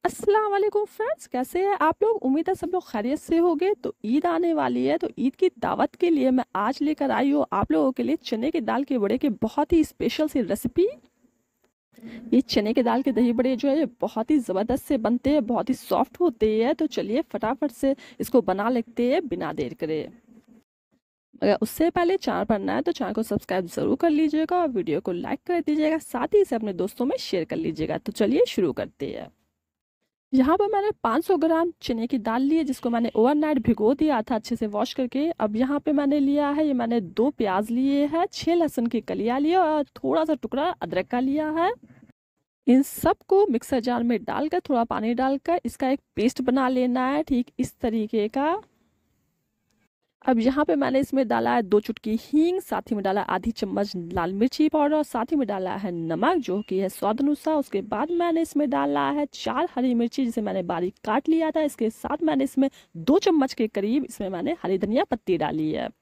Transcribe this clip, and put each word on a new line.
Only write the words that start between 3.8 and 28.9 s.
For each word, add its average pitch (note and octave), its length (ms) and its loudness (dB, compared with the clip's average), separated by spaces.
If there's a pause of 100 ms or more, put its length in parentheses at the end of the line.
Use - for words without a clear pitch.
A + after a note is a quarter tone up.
ईद C#4 200 2
आने E4+ 280 2
वाली B3+ 300 0
है, D4 140 2
तो - 100 -4 (100)
ईद B3+ 160 0
की F#4 140 0 (100)
दावत - 360 -2
के F4 160 0
लिए C4 200 4
मैं B3+ 140 2 (120)
आज G#3+ 260 -2
लेकर C#4+ 280 0
आई A#3+ 200 2
हूँ C#4+ 220 2
आप G3+ 200 0
लोगों D4+ 200 4
के B3 100 -4
लिए C4 200 0
चने A#3+ 280 -4
की E4 120 -2
दाल A3+ 220 -2
के C4 140 -2
बड़े G#3 200 0
के D4 100 0 (100)
बहुत C#4+ 340 0
ही D#4+ 120 6
स्पेशल - 440 -2
सी D4 140 0
रेसिपी। A#3+ 460 0 (1400)
ये A#3+ 120 6
चने G#3+ 300 0
की C4 100 2
दाल A#3 200 2
के C4+ 100 0
दही A#3 220 4
बड़े B3+ 220 2
जो C#4 120 0
है C#4 100 2
ये D4+ 80 2 (140)
बहुत A3 300 -4
ही D4+ 100 4
ज़बरदस्त F#3+ 440 -2
से G3 140 0
बनते A#3 320 0
हैं, C#4+ 160 2
बहुत A3 220 -2
ही C4 80 0
सॉफ्ट - 440 -2
होते A3+ 340 2
हैं। A#3 200 2
तो D#4 140 -2
चलिए A3+ 400 -2
फटाफट - 440 -4
से C4+ 220 0 (260)
इसको A#3 220 4
बना G3 280 0
लेते B3 420 0
हैं E4+ 160 0
बिना F3 260 -4
देर D3+ 220 -6
करे। D#3 260 -4 (1300)
मगर G3 280 2
उससे D#4+ 300 0
पहले F4 260 2
चैनल F#3+ 280 -2
पर G#3+ 140 2
नया G3 160 -2
है C4+ 60 -2
तो F4 120 -2
चैनल G3+ 180 -6
को A3+ 120 -2
सब्सक्राइब F#3+ 440 -4
ज़रूर - 300 -2
कर E4+ 140 2
लीजिएगा D#4 460 0
और E4+ 120 0
वीडियो F3+ 300 -2
को F#3 140 -6
लाइक - 320 -6
कर F4 160 0
दीजिएगा, D#4 380 0
साथ C4 340 -4
ही G#4 60 6
इसे D#4+ 160 0
अपने G#3+ 180 -4
दोस्तों G3+ 320 -4
में B4 140 0
शेयर E3+ 240 -2
कर D#3+ 140 -6
लीजिएगा। D#3+ 400 -4
तो - 160 -8
चलिए B3 340 2
शुरू E3+ 260 0
करते - 380 -8